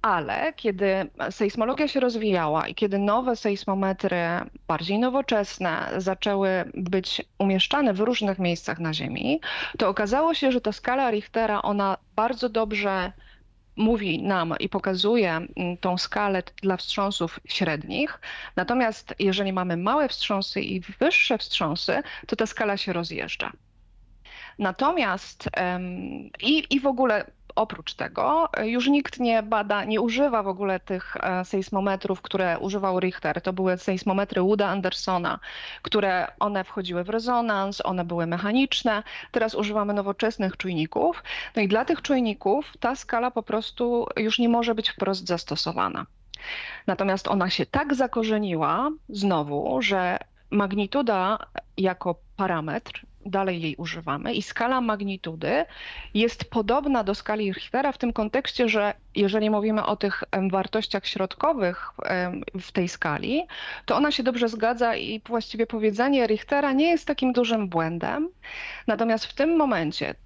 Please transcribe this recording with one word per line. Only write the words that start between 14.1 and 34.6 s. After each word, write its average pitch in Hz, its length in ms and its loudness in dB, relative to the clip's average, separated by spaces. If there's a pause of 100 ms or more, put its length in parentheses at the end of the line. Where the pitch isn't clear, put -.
nam 175 360 0
i - 100 -2
pokazuje, 196 640 2
mm, 175 460 -4
tą 180 200 0
skalę 196 460 0
t-, - 180 -16
dla 190 160 2
wstrząsów 196 680 -2
średnich. 175 720 -2 (360)
Natomiast 240 640 0
jeżeli 196 340 2
mamy 185 240 0
małe 190 320 2
wstrząsy - 520 -2
i 190 180 -4
wyższe 247 580 2
wstrząsy, 170 640 0 (260)
to - 80 -2
ta 220 100 0
skala 208 320 -2
się 196 160 -4
rozjeżdża. 170 580 -6 (1080)
Natomiast, 208 960 0
em, 180 300 0 (560)
i, 294 360 2
i 277 40 4
w 269 80 2
ogóle 247 380 2 (320)
oprócz - 360 -4
tego, - 600 2
e, 214 160 0
już 240 180 2
nikt 285 320 2
nie 226 240 4
bada, 208 400 0
nie 214 180 2
używa 240 420 2
w 196 40 -2
ogóle 190 320 0
tych, - 400 -6
e, 185 260 0
sejsmometrów, 196 760 0
które 185 380 0
używał 190 400 0
Richter. 180 420 0
To 185 120 -2
były 185 240 2
sejsmometry 190 640 0
Wooda 202 260 4